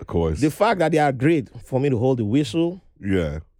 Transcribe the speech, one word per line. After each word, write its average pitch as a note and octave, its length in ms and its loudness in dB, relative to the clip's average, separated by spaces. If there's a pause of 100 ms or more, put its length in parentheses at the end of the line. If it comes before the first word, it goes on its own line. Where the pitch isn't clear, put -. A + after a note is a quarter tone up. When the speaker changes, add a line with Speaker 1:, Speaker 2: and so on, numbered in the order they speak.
Speaker 1:
Of - 60 -14
course. E2 340 -2
Speaker 2:
the D3+ 100 2
fact G#3 280 0
that D#3 140 0
they D3+ 60 2
agreed C#3+ 520 2 (140)
for C3 160 -4
me C#3+ 100 0
to B2 80 0
hold B2+ 200 2
the A2+ 60 -2
whistle, E3 560 0 (200)
Speaker 1:
Yeah. E2+ 400 -2 (180)